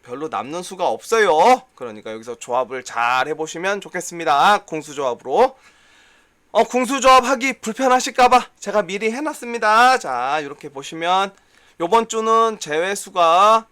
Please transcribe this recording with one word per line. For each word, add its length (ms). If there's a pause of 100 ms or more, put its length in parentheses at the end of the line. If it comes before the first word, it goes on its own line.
별로 280
남는 340
수가 240
없어요. 720 (140)
그러니까 360
여기서 280
조합을 440
잘 440
해보시면 540
좋겠습니다. 840
궁수 300
조합으로. 600 (960)
어, 120
궁수 380
조합 220
하기 360
불편하실까봐 880 (120)
제가 220
미리 300
해놨습니다. 880
자, 400
이렇게 300
보시면 640 (460)
요번 280
주는 520
제외수가 1120